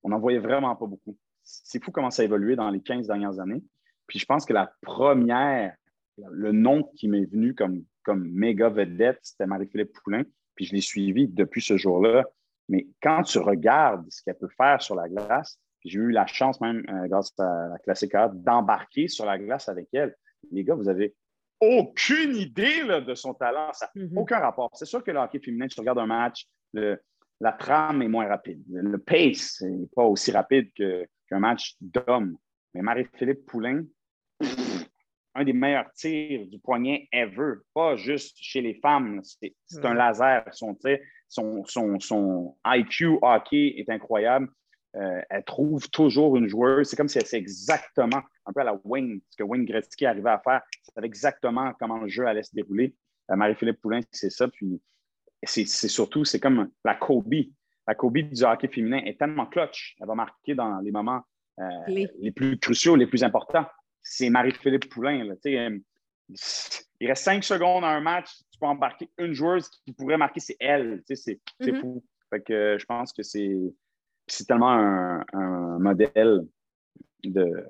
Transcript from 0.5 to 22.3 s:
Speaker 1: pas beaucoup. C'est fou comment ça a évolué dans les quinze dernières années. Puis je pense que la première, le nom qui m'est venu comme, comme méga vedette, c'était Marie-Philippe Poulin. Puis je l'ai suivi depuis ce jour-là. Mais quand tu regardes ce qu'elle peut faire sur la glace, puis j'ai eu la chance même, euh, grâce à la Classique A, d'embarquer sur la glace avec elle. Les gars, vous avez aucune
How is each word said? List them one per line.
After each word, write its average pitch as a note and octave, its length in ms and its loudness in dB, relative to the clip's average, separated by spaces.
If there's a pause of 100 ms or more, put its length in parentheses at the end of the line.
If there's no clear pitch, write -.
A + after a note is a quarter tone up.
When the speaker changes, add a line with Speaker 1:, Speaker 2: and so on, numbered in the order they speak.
Speaker 1:
pas A#2 100 -10
beaucoup. G2+ 320 -14 (240)
C'est - 420 -12
fou F#3+ 80 -10
comment B2+ 200 -2
ça - 100 0
a A2 40 6
évolué G#2 300 2
dans G#2+ 140 -2
les F#2+ 120 -2
quinze B2 260 -6
dernières G2+ 320 -4
années. F#2+ 240 -8 (420)
Puis - 140 -12
je - 80 -6
pense D3 180 2
que - 80 -2
la G2 180 2 (120)
première, B2+ 920 2 (440)
le G2+ 320 -4
nom B2+ 320 6 (120)
qui A2 120 -6
m'est G2+ 180 2
venu A2 300 0
comme, F#2 280 -2 (200)
comme F#2+ 260 -2
méga G#2+ 400 2
vedette, G#2 540 2
c'était - 240 -6
Marie-Philippe G2+ 460 -4 (100)
Poulin. G#2 180 -2 (340)
Puis F#2+ 100 -6
je F#2+ 100 -8
l'ai G2 60 2
suivi G2+ 460 0
depuis F#2+ 360 0
ce G2+ 140 2
jour-là. G2+ 480 4 (440)
Mais F#2+ 180 0 (140)
quand D#3+ 220 4
tu - 160 0
regardes G2+ 720 4
ce - 100 -18
qu'elle - 160 -8
peut F#2 180 -8
faire C3+ 280 4
sur G#2 120 -6
la E2+ 140 -4
glace, G#2 500 -2 (200)
puis F2 100 -16
j'ai F#2+ 100 -6
eu A#2 120 2
la G#2 160 4
chance C3 340 -2
même, A2+ 280 -4
euh, F#2 180 -6
grâce F#2+ 320 -2
à F2 320 -2
la E2+ 80 -10
Classique F#2+ 340 -2
A, G#2+ 180 4
d'embarquer A2 760 0
sur A2 180 -6
la G2 140 -2
glace A#2 280 -6
avec F2+ 260 -8
elle. C3 220 -2 (360)
Les F#2+ 120 -4
gars, D#3 120 2
vous G#2 140 -2
avez G2+ 260 0 (440)
aucune C4 760 4